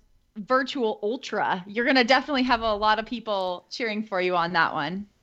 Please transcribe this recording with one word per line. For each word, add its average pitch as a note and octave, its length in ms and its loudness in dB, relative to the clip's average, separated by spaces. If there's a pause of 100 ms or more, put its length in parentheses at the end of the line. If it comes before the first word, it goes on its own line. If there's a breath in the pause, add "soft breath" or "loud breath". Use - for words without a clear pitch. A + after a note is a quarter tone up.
(360)
virtual B3+ 680 0
ultra. F#3+ 640 -2
You're A3 200 -4
gonna C4 180 4
definitely C4+ 380 2
have B3 180 2
a A3+ 140 0
lot G#3+ 240 2
of A3 80 -6
people F#3+ 640 -4
cheering G#3+ 320 -4
for G3+ 180 -2
you F3+ 160 2
on E3+ 160 2
that - 220 4
one. E3+ 320 -4 (160)